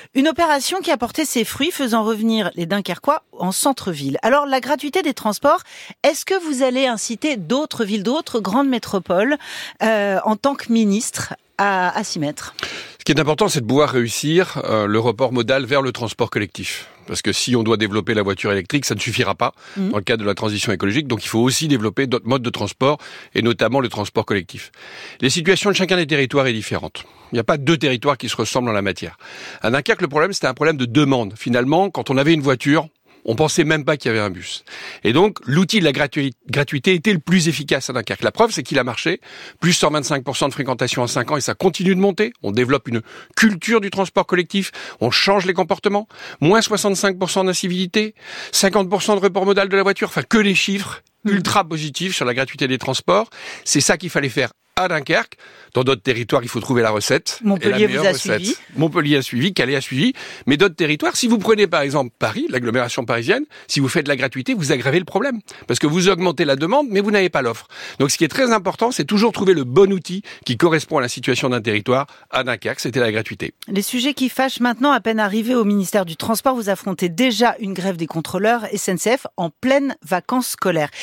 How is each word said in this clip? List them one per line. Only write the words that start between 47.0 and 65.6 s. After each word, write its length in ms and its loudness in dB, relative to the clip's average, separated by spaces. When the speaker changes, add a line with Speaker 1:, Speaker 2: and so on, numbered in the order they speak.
Speaker 2:
pour 100 -2
cent 160 0
d'incivilité. 720 -2
Cinquante 360 2
pour 140 0
cent 140 2
de 40 -2
report 240 2
modal 240 4
de 80 2
la 60 4
voiture. 260 0
Enfin, 140 -4
que 160 4
les 160 4
chiffres 480 -2
Speaker 1:
Mhm. 80 2
Speaker 2:
ultra 300 2
positifs 520 -4
sur 80 -2
la 80 2
gratuité 360 -2
des 100 0
transports. 500 0
C'est 160 2
ça 160 4
qu'il 100 -10
fallait 220 -2
faire 240 -2
à 120 4
Dunkerque. 460 0
Dans 100 2
d'autres 160 2
territoires, 420 0
il 60 -10
faut 120 -4
trouver 200 2
la 100 4
recette. 540 0
Speaker 1:
Montpellier 240 2
Speaker 2:
Et 140 2
la 40 6
meilleure 160 0
Speaker 1:
vous 60 4
a 40 4
Speaker 2:
recette. 300 -2
Speaker 1:
suivi. 140 -2
Speaker 2:
Montpellier 420 2
a 40 0
suivi, 300 -2
Calais 240 0
a 60 -2
suivi. 320 0
Mais 100 4
d'autres 180 4
territoires, 420 0
si 120 0
vous 80 4
prenez 300 4
par 160 0
exemple 360 0
Paris, 300 -2
l'agglomération 560 -2
parisienne, 400 0
si 100 -2
vous 100 2
faites 160 0
de 40 -2
la 80 2
gratuité, 380 -4
vous 180 0
aggravez 260 2
le 60 0
problème. 360 -2